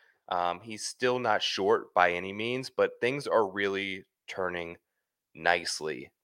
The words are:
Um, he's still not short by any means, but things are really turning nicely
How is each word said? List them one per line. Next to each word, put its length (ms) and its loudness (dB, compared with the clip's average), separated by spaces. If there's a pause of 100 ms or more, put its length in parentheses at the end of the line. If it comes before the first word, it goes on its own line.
(280)
Um, 340 -2
he's 240 -10
still 320 0
not 240 0
short 520 2
by 180 6
any 200 -4
means, 380 -6
but 300 0
things 260 0
are 220 4
really 560 -2 (240)
turning 480 -6 (580)
nicely 760 -2 (140)